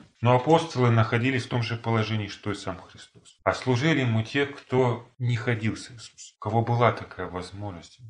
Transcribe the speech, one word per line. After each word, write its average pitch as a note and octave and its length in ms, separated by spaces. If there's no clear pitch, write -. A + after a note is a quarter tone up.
Но B2 140
апостолы C3 540
находились A#2 560
в - 40
том B2 120
же A2+ 160
положении, G#2+ 520
что - 220
и G2 40
сам F2 240
Христос. - 640
А F#2 100
служили C3+ 460
ему A2+ 240
те, C#3+ 240
кто B2+ 600
не A#2 160
ходил A2 420
с - 140
Иисусом, - 460
у - 20
кого A2 240
была A#2 280
такая - 360
возможность F2+ 720